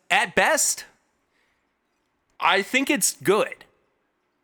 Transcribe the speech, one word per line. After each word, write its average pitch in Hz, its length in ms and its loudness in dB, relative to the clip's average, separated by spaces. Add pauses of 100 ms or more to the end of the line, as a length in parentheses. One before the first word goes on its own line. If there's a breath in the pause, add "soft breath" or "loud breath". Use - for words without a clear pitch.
at 202 260 0
best, - 500 0 (1500)
I 185 220 2
think 262 280 -2
it's 277 320 0
good. 190 420 0 (800)